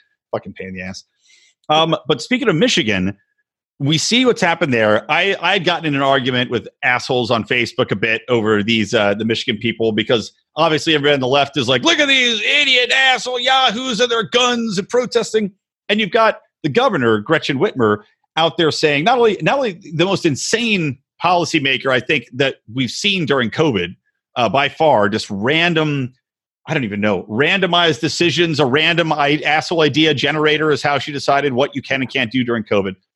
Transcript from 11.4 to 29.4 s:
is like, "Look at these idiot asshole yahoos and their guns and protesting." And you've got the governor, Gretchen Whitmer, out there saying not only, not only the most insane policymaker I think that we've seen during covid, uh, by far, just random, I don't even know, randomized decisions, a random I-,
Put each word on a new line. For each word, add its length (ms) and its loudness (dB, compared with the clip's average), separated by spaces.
is 120 -2
like, 140 2
"Look 160 2
at 100 2
these 320 2
idiot 520 0
asshole 480 0
yahoos 600 0
and 100 0
their 140 -2
guns 540 -2
and 100 -6
protesting." 640 -2
And 100 0
you've 120 -2
got 300 2
the 60 -2
governor, 520 4
Gretchen 380 0
Whitmer, 440 2
out 220 2
there 120 4
saying 340 0
not 140 2
only, 240 2
not 140 0
only 240 -4
the 100 2
most 220 -2
insane 720 -2
policymaker 720 0
I 80 2
think 340 -2
that 220 -2
we've 160 -2
seen 360 -4
during 240 0
covid, 440 -2
uh, 140 0
by 200 0
far, 400 2
just 220 -4
random, 840 -2
I 80 -4
don't 100 -2
even 160 -4
know, 240 0
randomized 760 0
decisions, 580 0
a 80 4
random 460 2
I-, 320 0